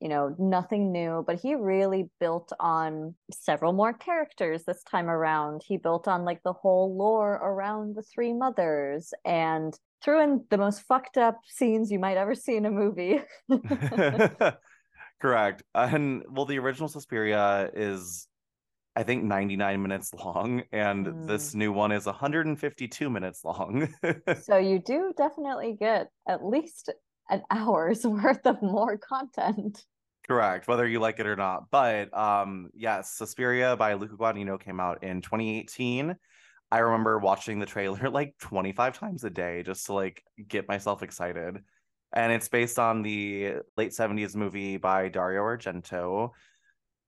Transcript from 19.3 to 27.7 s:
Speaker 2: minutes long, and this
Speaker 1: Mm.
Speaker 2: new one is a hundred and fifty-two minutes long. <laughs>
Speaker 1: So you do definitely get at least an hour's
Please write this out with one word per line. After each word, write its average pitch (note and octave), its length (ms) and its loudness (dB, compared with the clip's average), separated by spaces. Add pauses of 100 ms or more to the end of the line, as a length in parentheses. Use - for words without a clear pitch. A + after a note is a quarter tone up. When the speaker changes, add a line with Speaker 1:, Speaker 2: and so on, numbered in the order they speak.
Speaker 2:
minutes F#2+ 320 -4
long, G2 600 -4
and G2+ 560 -2
this - 240 -4
Speaker 1:
Mm. - 20 -12
Speaker 2:
new G#2+ 180 0
one G#2 200 2
is G#2 160 -2
a G2+ 40 -4
hundred D3 340 -2
and D3 140 -4
fifty-two C#3+ 480 -6
minutes F#2 360 -6
long. F#2+ 440 -4 (140)
<laughs> D#3+ 400 -2
Speaker 1:
So G3+ 160 4
you F#3+ 220 2
do E4 360 -2
definitely C#4 640 -2
get G#3+ 280 0 (200)
at F3+ 160 -2
least C#4 460 -4 (400)
an G3+ 200 0
hour's G#3+ 560 2